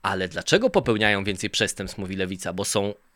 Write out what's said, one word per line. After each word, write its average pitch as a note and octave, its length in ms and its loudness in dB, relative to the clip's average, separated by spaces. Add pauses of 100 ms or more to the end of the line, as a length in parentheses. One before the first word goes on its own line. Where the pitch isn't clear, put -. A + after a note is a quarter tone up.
Ale F#2+ 260 -2
dlaczego G3 420 2
popełniają G#2+ 540 4
więcej G2+ 260 -4
przestępstw, - 480 -2
mówi F#2+ 180 -6
lewica, F#2 380 -4
bo G2 120 -2
są G2+ 280 0 (220)